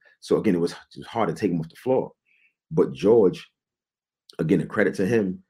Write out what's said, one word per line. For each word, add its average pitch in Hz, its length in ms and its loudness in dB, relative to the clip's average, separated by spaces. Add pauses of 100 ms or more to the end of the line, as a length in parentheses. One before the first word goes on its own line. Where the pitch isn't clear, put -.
(200)
So - 160 0
again, 92 180 2
it 85 60 0
was, - 120 -2
it - 260 -20
was - 100 -16
hard 110 200 -2
to 80 60 -4
take 98 160 -2
him 85 80 -2
off 80 100 -8
the - 60 -20
floor. - 380 -4 (580)
But - 220 2
George, 113 580 2 (880)
again, 82 220 2
a - 60 -6
credit - 280 -2
to 98 120 -2
him, 98 440 -2